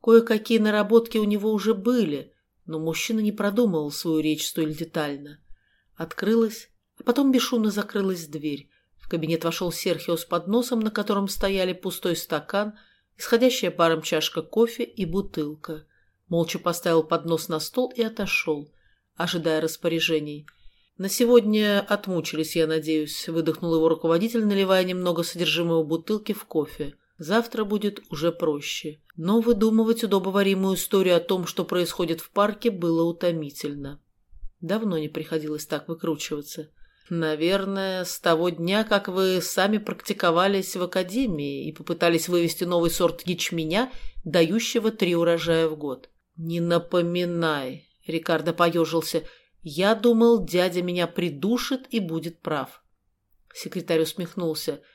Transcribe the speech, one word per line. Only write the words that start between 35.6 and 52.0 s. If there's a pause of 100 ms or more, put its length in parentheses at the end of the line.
так
выкручиваться". (380)
"Наверное,
с
того
дня,
как
вы
сами
практиковались
в
академии
и
попытались
вывести
новый
сорт
ячменя, (320)
дающего
три
урожая
в
год". (260)
"Не
напоминай", (180)
Рикардо
поежился. (400)
"Я
думал,
дядя
меня
придушит
и